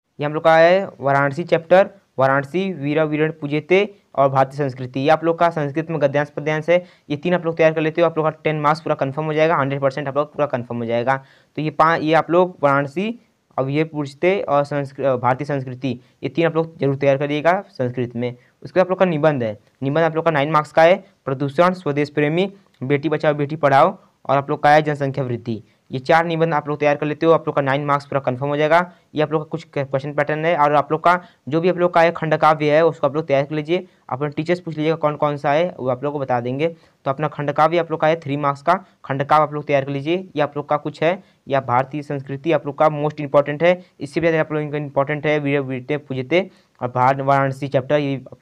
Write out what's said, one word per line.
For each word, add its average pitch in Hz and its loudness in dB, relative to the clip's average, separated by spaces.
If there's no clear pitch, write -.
ये 143 -4
हम 147 -4
लोग 156 -6
का 160 6
है 180 6
वाराणसी 139 0
चैप्टर, 175 4
वाराणसी, 139 0
वीरा 147 -2
वीरण 151 -2
पूज्यते 160 -2
और 139 4
भारतीय 135 0
संस्कृति। 131 -6
ये 135 0
आप 160 2
लोग 165 0
का 170 4
संस्कृत 156 -4
में 160 -4
गद्यांश 143 0
पद्यांश 156 -4
है, 175 2
ये 147 -4
तीन 180 -2
आप 175 -2
लोग 165 -4
तैयार 160 4
कर 160 -4
लेते 156 -2
हो, 165 4
आप 160 -2
लोग 156 -2
का 156 2
टेन 156 -4
मार्क्स 151 0
पूरा 151 -2
कन्फर्म 147 -4
हो 156 -4
जाएगा, 160 2
हंड्रेड 139 -2
परसेंट 139 -2
आप 135 -4
लोग 147 -4
पूरा 147 -2
कन्फर्म 123 -6
हो 117 -6
जाएगा। 120 -2
तो 143 -6
ये 156 -4
पा-, 156 2
ये 156 0
आप 156 2
लोग 180 2
वाराणसी, 143 0
अब 135 -2
ये 147 -2
पूछते 156 -2
और 143 0
संस्कृ-, 139 -6
अ, 131 2
भारतीय 127 0
संस्कृति, 131 -6
ये 139 -6
तीन 165 0
आप 156 -2
लोग 165 -4
जरूर 139 0
तैयार 139 2
करिएगा 151 0
संस्कृत 123 -6
में। 120 -6
उसके - -2
बाद 185 4
आप 180 -8
लोग 185 -2
का 190 4
निबंध 151 2
है, 107 -6
निबंध 147 0
आप 160 0
लोग 160 -2
का 165 4
नाइन 147 0
मार्क्स 151 0
का 165 4
है, 185 6
प्रदूषण, 139 0
स्वदेश 147 -2
प्रेमी, 160 0
बेटी 143 -2
बचाओ 151 0
बेटी 147 -4
पढ़ाओ 151 4
और 135 2
आप 139 -2
लोग 147 -4
का 147 6
है 151 8
जनसंख्या 143 -2
वृद्धि। 117 -6
ये 135 -6
चार 165 4
निबंध 165 0
आप 151 -2
लोग 147 -4
तैयार 147 2
कर 143 -4
लेते 151 -2
हो, 165 6
आप 160 2
लोग 147 -6
का 147 2
नाइन 139 -2
मार्क्स 143 0
पूरा 139 -4
कन्फर्म 131 -4
हो 147 -2
जाएगा। 165 2
ये 151 0
आप 147 0
लोग 156 -2
का 151 -10
कुछ 156 -10
क-, - -12
क्वेश्चन 139 -4
पैटर्न 151 -2
है 170 2
और 147 4
आप 143 2
लोग 156 -2
का 180 4
जो 160 0
भी 180 2
आप 180 0
लोग 175 0
का 170 6
है 170 6
खंडकाव्य 156 2
है, 165 6
उसको 156 0
आप 135 -2
लोग 160 -4
तैयार 139 2
कर 151 -6
लीजिए। 165 -4
अपने 139 -4
टीचर 156 -2
से 175 -10
पूछ 156 -10
लीजिएगा 156 0
कौन 147 -2
कौन 147 -2
सा 143 0
है, 170 0
वो 127 -4
आप 123 -4
लोग 143 -4
को 151 -6
बता 127 -2
देंगे। 131 -4
तो 139 0
अपना 151 -4
खंडकाव्य 151 0
आप 165 -2
लोग 160 -4
का 160 2
है 160 0
थ्री 139 -6
मार्क्स 143 -2
का, 170 0
खंडकाव्य 143 2
आप 147 -2
लोग 147 -8
तैयार 139 0
कर 139 -8
लीजिए। 165 -4
ये 147 -2
आप 143 -4
लोग 143 -10
का 147 2
कुछ 147 -6
है, 185 -2
या 135 0
भारतीय 131 -2
संस्कृति 139 -6
आप 175 0
लोग 143 -8
का 156 4
मोस्ट 151 -4
इंपॉर्टेंट 147 0
है, 180 2
इससे 143 -6
भी 165 0
ज़्यादा 160 0
आप 156 -4
लोग 151 -2
इनका 151 -6
इंपॉर्टेंट 143 -4
है, 151 0
वीर 143 -2
वीरते 131 -6
पूजते 143 -2
और 123 -4
भारत 127 2
वाराणसी 139 0
चैप्टर, 135 0
ये 139 -2
आप 127 -14